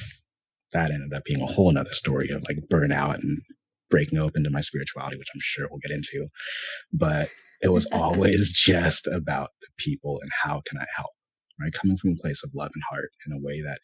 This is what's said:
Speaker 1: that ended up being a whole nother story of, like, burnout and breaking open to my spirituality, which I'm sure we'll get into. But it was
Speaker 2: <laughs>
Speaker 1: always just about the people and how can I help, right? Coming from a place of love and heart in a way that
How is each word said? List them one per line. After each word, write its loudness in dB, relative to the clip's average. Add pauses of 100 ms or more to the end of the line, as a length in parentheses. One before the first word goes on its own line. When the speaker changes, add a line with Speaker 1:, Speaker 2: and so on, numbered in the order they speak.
(720)
Speaker 1:
that 2
ended -6
up -8
being 0
a -2
whole 6
nother 2
story -2
of, -6
like, -4 (140)
burnout 4
and -4 (500)
breaking 4
open 2
to 0
my -2
spirituality, -6
which -10
I'm -10
sure -6
we'll -12
get -10
into. -6 (680)
But 2 (320)
it 4
was 6
Speaker 2:
<laughs> -6
Speaker 1:
always 4
just 4
about -2 (120)
the -20 (120)
people -4
and -12 (140)
how -2
can -8
I -6 (100)
help, -8 (480)
right? -4
Coming 2
from 2
a -2
place -4
of -10
love -6
and -10
heart -6 (160)
in -8
a -8
way -6
that -8